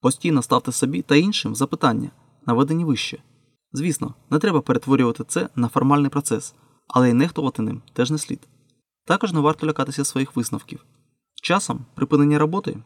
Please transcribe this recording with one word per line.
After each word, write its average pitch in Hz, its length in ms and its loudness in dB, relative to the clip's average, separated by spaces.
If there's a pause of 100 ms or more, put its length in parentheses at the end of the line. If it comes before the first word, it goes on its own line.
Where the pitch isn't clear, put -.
Постійно 139 420 0
ставте 123 300 0
собі 139 300 -2
та 143 140 2
іншим 156 380 0
запитання, 113 560 -2 (360)
наведені 143 380 2
вище. - 380 -4 (500)
Звісно, 147 420 -4 (160)
не 147 80 2
треба 165 220 2
перетворювати 123 640 0
це - 320 -4
на 120 120 0
формальний 139 420 4
процес, - 440 -4 (340)
але 127 220 4
й - 20 4
нехтувати 139 500 0
ним 113 200 -6 (100)
теж 139 180 0
не 156 80 -2
слід. - 300 -10 (580)
Також 196 260 0
не 160 80 0
варто 156 260 0
лякатися 139 380 -4
своїх - 320 -4
висновків. - 480 -6 (580)
Часом - 520 -2
припинення 147 440 2
роботи — 160 480 -2